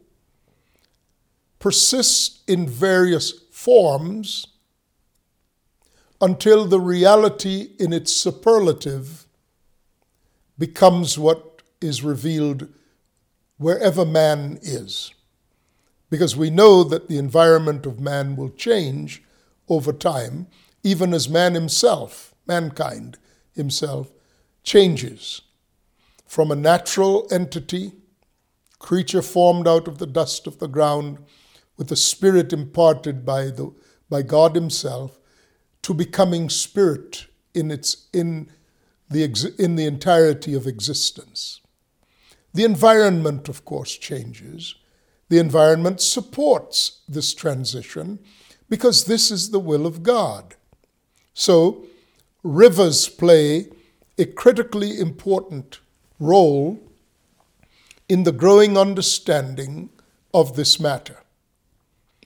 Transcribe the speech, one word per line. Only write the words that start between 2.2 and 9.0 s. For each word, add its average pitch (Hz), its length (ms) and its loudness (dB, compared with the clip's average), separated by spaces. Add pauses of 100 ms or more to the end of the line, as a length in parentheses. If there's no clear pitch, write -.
in 175 220 -2
various 180 640 0 (180)
forms 190 960 0 (1700)
until 214 440 4
the 190 140 2
reality 190 920 2 (100)
in 170 120 -2
its 165 200 -4
superlative 160 1120 -2 (1300)